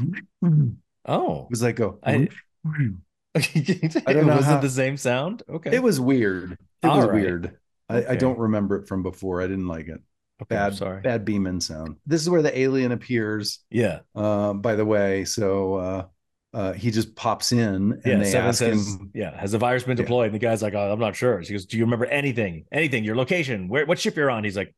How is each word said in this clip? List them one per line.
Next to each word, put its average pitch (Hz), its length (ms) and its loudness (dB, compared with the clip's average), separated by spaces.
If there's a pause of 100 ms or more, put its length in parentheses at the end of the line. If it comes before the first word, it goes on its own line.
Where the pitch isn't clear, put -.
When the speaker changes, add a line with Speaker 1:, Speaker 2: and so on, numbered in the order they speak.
(440)
Speaker 1:
it 151 280 4 (340)
Speaker 2:
Oh. 175 440 -2
Speaker 1:
was 117 140 -2
like 117 160 0
a 98 140 0 (100)
Speaker 2:
I - 100 2
Speaker 1:
I - 0 -
don't 143 880 -2 (340)
Speaker 2:
<laughs> - 0 -
It 156 920 2
Speaker 1:
know 151 100 6
Speaker 2:
wasn't 135 100 4
Speaker 1:
how 143 140 4
Speaker 2:
the 139 100 0
same 131 280 0
sound? 139 520 -2
Okay. 156 260 -2
Speaker 1:
It 254 80 2
was 196 160 4
weird. 104 520 2 (320)
It 170 40 6
Speaker 2:
All 151 100 6
Speaker 1:
was 135 100 6
Speaker 2:
right. 101 80 2
Speaker 1:
weird. 90 420 -2 (320)
I, 113 60 0
I 120 60 4
Speaker 2:
Okay. 123 160 0
Speaker 1:
don't 127 220 2
remember 107 380 0
it 98 100 -8
from 95 160 -4
before. 92 380 -4
I 92 60 -2
didn't 95 200 -4
like 82 200 -8
it. 80 140 -14 (420)
Speaker 2:
Okay, 113 120 -4
I'm 101 140 0
Speaker 1:
Bad, 98 60 -8
Speaker 2:
sorry. 95 260 -6
Speaker 1:
bad 113 240 -2
Beeman 95 360 -2
sound. 78 340 -10 (100)
This 156 160 0
is 165 80 -2
where 170 140 4
the 135 140 0
alien 131 340 2
appears. 107 680 -2 (120)
Speaker 2:
Yeah. 95 300 0 (120)
Speaker 1:
Uh, 104 400 0
by 104 220 0
the 107 100 2
way, 98 400 2
so, 98 500 0
uh, 92 300 -4 (480)
uh, 98 200 -4
he 98 180 -2
just 110 240 0
pops - 360 -2
in 123 80 4
and 101 460 0
Speaker 2:
Yeah, 127 120 4
Speaker 1:
they 101 140 4
Speaker 2:
Seven 95 180 2
Speaker 1:
ask 117 100 0
Speaker 2:
says, 107 360 0
Speaker 1:
him 98 180 -14
Speaker 2:
yeah, 87 240 -6
"Has 98 140 -4
the 113 60 0
virus 123 260 2
been 127 140 -2
Speaker 1:
Yeah. 117 60 0
Speaker 2:
deployed?" 117 240 2
And 104 80 -2
the 107 40 -2
guy's 113 240 0
like, 104 100 -2
"Oh, 101 180 -2
I'm 107 80 -2
not 107 160 0
sure." 113 280 0
She 90 100 -10
goes, 98 120 -6
"Do - 120 -6
you 113 60 4
remember 117 220 2
anything? 117 680 -2
Anything? 131 320 0
Your 107 140 -2
location? 131 500 -2
Where, 139 180 0
what 175 140 0
ship 214 160 -2
you're 143 160 2
on?" 110 120 -2
He's 101 140 -4
like, 95 200 -6